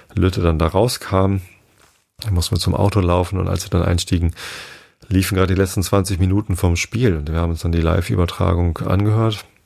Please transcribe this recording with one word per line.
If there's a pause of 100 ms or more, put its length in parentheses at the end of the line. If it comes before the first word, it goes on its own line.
(160)
Lütte
dann
da
rauskam. (840)
Dann
mussten
wir
zum
Auto
laufen
und
als
wir
dann
einstiegen, (720)
liefen
gerade
die
letzten
zwanzig
Minuten
vom
Spiel.
Und
wir
haben
uns
dann
die
Live-Übertragung
angehört. (200)